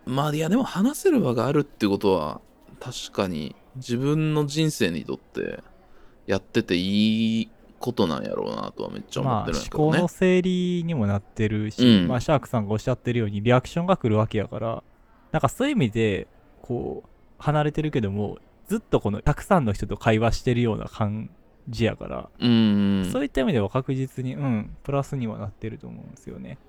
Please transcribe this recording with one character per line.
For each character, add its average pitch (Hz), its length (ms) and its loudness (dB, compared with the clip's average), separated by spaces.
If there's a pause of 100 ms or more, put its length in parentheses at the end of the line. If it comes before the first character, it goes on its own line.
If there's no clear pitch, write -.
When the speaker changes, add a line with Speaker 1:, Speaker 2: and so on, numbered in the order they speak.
Speaker 1:
ま 139 240 0
あ、 147 60 -2
い 151 40 -2
や、 156 100 0
で 196 80 2
も 262 80 2
話 226 340 0
せ 392 140 4
る 254 80 4
場 127 140 2
が 120 120 2
あ 139 60 0
る 151 80 4
っ 143 40 0
て - 220 -2
こ 98 100 4
と 98 160 4
は、 76 280 -2 (400)
確 - 320 -12
か 98 160 0
に 76 260 -6 (220)
自 123 200 -6
分 151 380 0
の 151 120 0
人 156 240 0
生 95 200 0
に 82 140 -6
と 67 100 -4
っ - 40 -10
て - 440 -8 (640)
や 98 120 0
っ - 20 -2
て - 220 -2
て 98 120 0
い 110 680 2
い - 80 -6 (300)
こ 123 120 -4
と 123 140 2
な 73 140 -2
ん 50 40 -8
や 50 60 -6
ろ 50 220 -4
う - 20 -6
な 50 180 -8
と 52 120 -8
は 50 60 -8
め 50 80 -12
っ - 100 -12
ち - 80 -8
ゃ - 60 -2
思 135 80 0
っ 107 160 0
て 85 60 -4
る 78 40 -2
ん 67 40 -2
や - 40 -10
け - 60 -10
ど - 80 -6
ね。 151 60 4
Speaker 2:
ま - 20 4
あ、 - 20 4
思 151 80 2
考 175 60 2
の 175 60 0
整 185 340 2
理 180 420 -2
に 165 100 -4
も 113 120 0
な 101 120 0
っ 98 40 -4
て - 260 -4
る 107 220 -2
し、 117 320 6
Speaker 1:
う - 20 2
ん。 85 40 0
Speaker 2:
ま 80 80 0
あ、 120 40 0
シ - 100 -2
ャ 151 60 6
ー 127 40 2
ク - 80 -16
さ 120 120 -2
ん 101 60 -4
が 101 60 -2
お 110 40 0
っ - 20 0
し - 100 -4
ゃ 127 40 0
っ 123 40 0
て - 160 -6
る 117 60 0
よ 113 80 0
う 104 40 -4
に 101 120 -4
リ 120 100 4
ア 127 80 6
ク - 80 -14
シ - 120 -4
ョ - 20 -2
ン 175 40 -4
が 185 100 4
来 - 120 -2
る 107 100 4
わ 107 80 4
け 107 120 -4
や 95 80 -2
か - 140 -10
ら、 113 240 -6 (480)
な 160 60 0
ん - 20 2
か 135 80 4
そ - 160 -2
う 285 40 2
い 302 40 0
う - 20 -2
意 233 40 2
味 123 120 2
で、 107 380 0 (340)
こ - 420 -6
う、 - 40 -20 (300)
離 151 260 0
れ 147 80 0
て - 100 -4
る 151 80 -2
け 143 100 0
ど 101 100 -2
も、 101 280 -4 (300)
ず 202 80 -2
っ 226 40 -2
と - 200 0
こ 104 100 -2
の 104 120 -4
た 147 120 4
く - 80 -6
さ 190 160 4
ん 135 60 2
の 104 80 2
人 98 140 -4
と 98 100 -6
会 113 220 2
話 113 140 2
し - 100 -2
て 123 120 2
る 120 60 2
よ 113 140 2
う 110 40 -4
な 110 60 -8
感 110 460 -4 (380)
じ 113 160 -2
や - 120 2
か - 100 -12
ら、 - 220 -8 (100)
Speaker 1:
う - 80 0
ん 120 40 6
う 101 580 4
ん。 - 20 -4
Speaker 2:
そ 254 100 -2
う - 40 -2
い - 20 -4
っ - 40 -4
た 269 100 -2
意 262 40 2
味 208 100 2
で 113 60 4
は 185 100 0
確 135 240 -2
実 131 300 -6
に、 127 100 -6
う 143 60 -8
ん、 113 420 -2
プ 139 100 -6
ラ 139 100 0
ス 143 140 -6
に 123 100 -4
は 110 120 -8
な 104 80 -8
っ 101 40 -8
て - 180 -12
る 107 100 -10
と - 80 -16
思 - 140 -14
う - 40 -16
ん - 60 -18
で - 80 -20
す - 100 -18
よ 62 100 -14
ね。 65 200 -14 (100)